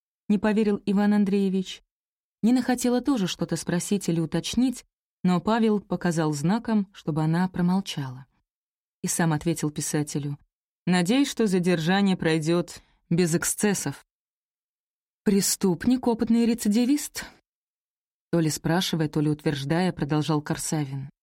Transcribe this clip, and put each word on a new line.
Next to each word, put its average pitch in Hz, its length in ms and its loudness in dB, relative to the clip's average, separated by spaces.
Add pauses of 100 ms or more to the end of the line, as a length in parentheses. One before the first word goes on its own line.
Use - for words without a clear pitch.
(280)
не 208 80 2
поверил 208 480 0
Иван 208 300 2
Андреевич. 196 680 0 (600)
Нина 247 180 4
хотела 247 400 0
тоже 247 280 0
что-то - 280 -4
спросить 175 540 -2
или 170 100 0
уточнить, 220 640 -2 (400)
но 180 160 2
Павел 214 400 2
показал 165 540 -2
знаком, 208 580 0
чтобы 156 300 -4
она 165 260 2
промолчала. 175 760 -4 (760)
И 185 60 -6
сам 165 260 0
ответил 151 380 -2
писателю: 147 680 -4 (460)
«Надеюсь, 185 460 2
что 226 160 0
задержание 185 720 2
пройдет 165 640 0 (260)
без 170 260 2
эксцессов». - 720 -2 (1160)
«Преступник, 202 840 0
опытный 233 400 2
рецидивист?» 233 800 0 (1040)
То 170 80 2
ли 156 80 2
спрашивая, 160 580 -2
то 151 140 -2
ли 151 80 2
утверждая, 151 640 -2
продолжал 151 480 -2
Корсавин. 139 680 -6 (120)